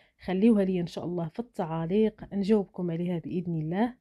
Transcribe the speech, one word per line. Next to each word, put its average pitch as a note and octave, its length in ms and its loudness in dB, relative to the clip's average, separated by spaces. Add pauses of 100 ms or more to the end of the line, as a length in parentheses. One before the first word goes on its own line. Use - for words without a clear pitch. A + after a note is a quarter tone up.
(240)
خليوها G3 400 4
ليا F#3 160 0
إن E3+ 60 -2
شاء - 180 -8
الله E3+ 240 -4
في - 100 -18
التعاليق، G3 960 -2
نجاوبكم F#3+ 560 0
عليها F3 280 -2
بإذن E3 380 -4
الله. F#3 440 -2